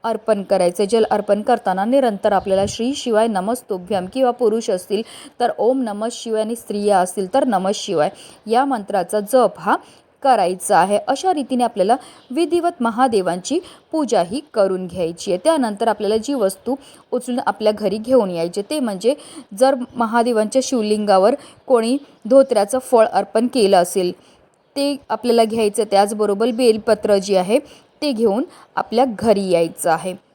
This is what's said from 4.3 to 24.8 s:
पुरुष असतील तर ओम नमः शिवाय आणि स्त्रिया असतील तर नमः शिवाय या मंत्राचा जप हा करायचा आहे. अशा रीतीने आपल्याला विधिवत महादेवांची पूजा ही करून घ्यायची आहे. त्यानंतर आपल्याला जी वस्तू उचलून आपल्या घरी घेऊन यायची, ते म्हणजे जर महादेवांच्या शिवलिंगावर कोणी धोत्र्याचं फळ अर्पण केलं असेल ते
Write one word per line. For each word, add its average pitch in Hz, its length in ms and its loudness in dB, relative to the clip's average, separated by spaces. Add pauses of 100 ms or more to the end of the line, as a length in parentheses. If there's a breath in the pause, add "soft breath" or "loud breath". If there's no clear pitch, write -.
पुरुष 233 380 -2
असतील 190 320 -4 (380 loud breath)
तर 240 180 0
ओम 254 260 0
नमः 214 280 -6
शिवाय 220 300 -6
आणि 220 140 -4
स्त्रिया 202 440 0
असतील 180 340 -4
तर 277 120 2
नमः 196 300 0
शिवाय 165 340 -2 (380 loud breath)
या 240 180 2
मंत्राचा 208 560 -2
जप 220 380 2
हा 202 160 0 (480 loud breath)
करायचा 190 540 2
आहे. 196 200 4 (100)
अशा 349 260 -2
रीतीने 254 300 -2
आपल्याला 220 320 0 (360 loud breath)
विधिवत 339 500 -2
महादेवांची 220 760 0 (320 loud breath)
पूजा 226 300 0
ही 180 180 -6 (140)
करून 190 340 0
घ्यायची 175 440 -6
आहे. 180 120 -2
त्यानंतर 240 440 0
आपल्याला 214 300 0
जी 226 160 -4
वस्तू 226 420 -2 (360 loud breath)
उचलून 247 280 -4
आपल्या 214 320 -2
घरी 208 260 -4
घेऊन 220 340 2
यायची, 175 300 -4
ते 302 180 -4
म्हणजे 220 340 -2 (460 loud breath)
जर 269 160 4 (200)
महादेवांच्या 233 680 0
शिवलिंगावर 214 680 2 (320 loud breath)
कोणी 240 300 2 (280 loud breath)
धोत्र्याचं 247 560 4
फळ 226 240 4
अर्पण 220 420 -2
केलं 202 300 4
असेल 180 340 0 (640 soft breath)
ते 285 200 -2 (140)